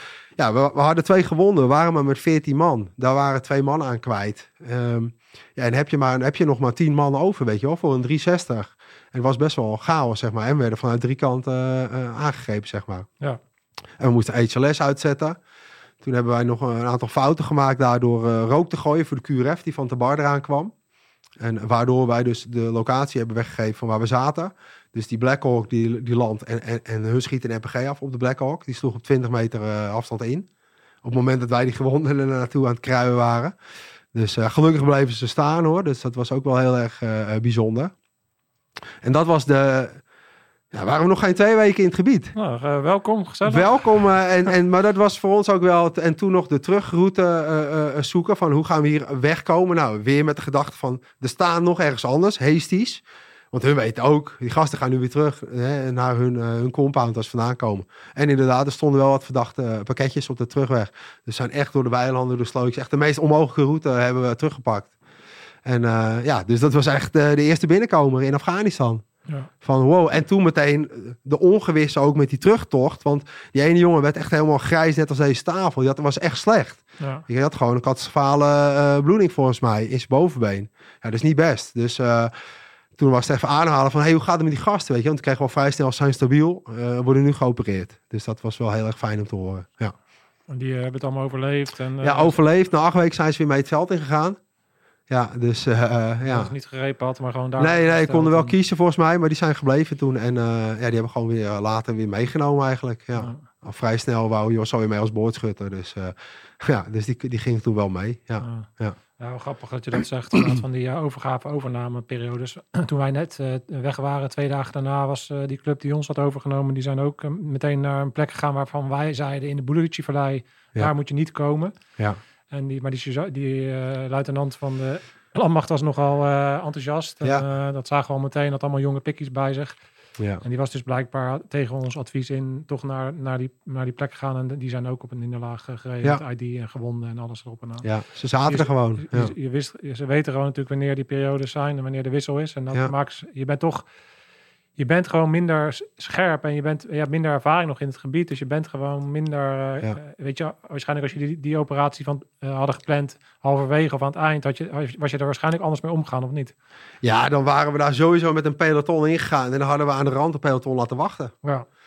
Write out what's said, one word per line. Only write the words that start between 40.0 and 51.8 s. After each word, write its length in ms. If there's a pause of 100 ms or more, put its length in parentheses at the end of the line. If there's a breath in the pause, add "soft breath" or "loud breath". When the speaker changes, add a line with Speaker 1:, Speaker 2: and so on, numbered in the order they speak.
Speaker 1:
ja, 160
waren 180
we 60
nog 100
geen 160
twee 220
weken 220
in 100
het 60
gebied. 400
Speaker 2:
Nou, 280
eh, 200
welkom, 440
gezellig. 280
Speaker 1:
Welkom, 540
eh, 280
en, 100
en, 220
maar 140
dat 120
was 260
voor 160
ons 140
ook 120
wel 220
het, 140
en 160
toen 180
nog 140
de 140
terugroute, 640
eh, 400
eh, 340
eh, 60
zoeken 340
van 160
hoe 120
gaan 180
we 60
hier 320
wegkomen. 560
Nou, 260
weer 220
met 120
de 60
gedachte 340
van, 260 (180 soft breath)
er 80
staan 340
nog 180